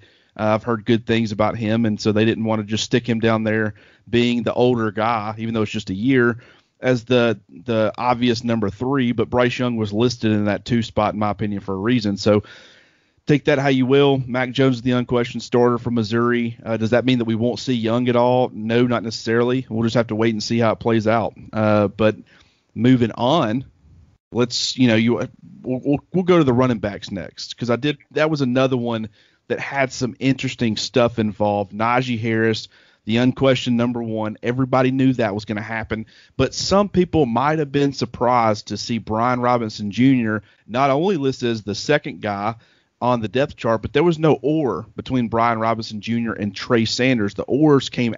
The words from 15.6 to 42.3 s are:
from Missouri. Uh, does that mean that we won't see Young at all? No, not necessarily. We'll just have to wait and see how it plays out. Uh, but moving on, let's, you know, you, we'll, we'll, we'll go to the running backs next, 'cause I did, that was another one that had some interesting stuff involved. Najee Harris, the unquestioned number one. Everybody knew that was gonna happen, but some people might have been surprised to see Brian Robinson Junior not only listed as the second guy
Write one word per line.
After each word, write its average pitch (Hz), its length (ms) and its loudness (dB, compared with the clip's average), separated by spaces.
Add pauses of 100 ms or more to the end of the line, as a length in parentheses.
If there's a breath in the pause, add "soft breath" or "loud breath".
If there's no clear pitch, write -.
from 120 160 -4
Missouri. 117 720 0
Uh, 110 140 -4
does 110 120 0
that 120 140 2
mean 127 140 2
that 117 80 -2
we 113 100 0
won't 113 240 -2
see 131 140 -2
Young 117 340 0
at 120 80 2
all? 123 360 2
No, 113 360 0
not 120 160 -2
necessarily. 120 640 -2
We'll 113 160 -2
just 113 100 0
have 117 140 2
to 107 80 -4
wait 113 180 2
and 104 80 -6
see 117 160 -2
how 113 140 2
it 87 80 -6
plays 113 260 0
out. 110 280 0 (180)
Uh, 107 340 2
but 107 300 0 (580 soft breath)
moving 117 380 4
on, 127 540 0 (640)
let's, - 440 -2
you 127 120 4
know, 110 80 4
you, 113 180 2 (480)
we'll, 127 220 -6
we'll, 143 280 -2
we'll 180 120 0
go 175 140 4
to 156 60 6
the 131 80 2
running 123 280 2
backs 101 320 -8
next, - 440 -12
'cause 120 140 -4
I 117 60 0
did, 143 220 -2 (120)
that 151 200 0
was 151 100 -2
another 131 360 2
one 117 320 -4 (380 soft breath)
that - 140 -4
had 135 320 -2
some 120 280 -6
interesting 127 540 -2
stuff 120 440 0
involved. 104 540 -2
Najee 120 460 -2
Harris, 113 500 0 (360 soft breath)
the 110 140 0
unquestioned 127 580 2
number 120 260 -2
one. 110 400 -6
Everybody 127 480 0
knew 131 220 2
that 113 220 0
was 104 100 -6
gonna 104 160 -6
happen, 110 460 -8 (320 soft breath)
but 131 160 0
some 196 340 0
people 170 380 2
might 131 320 0
have 147 120 -2
been 139 220 2
surprised 117 760 0
to 104 100 -6
see - 180 -6
Brian 113 440 -2
Robinson 117 500 -2
Junior 113 520 2 (240 soft breath)
not 131 220 0
only 160 300 0
listed 127 320 -2
as 113 120 -4
the 101 120 -6
second 147 480 -2
guy 104 320 -4 (480 soft breath)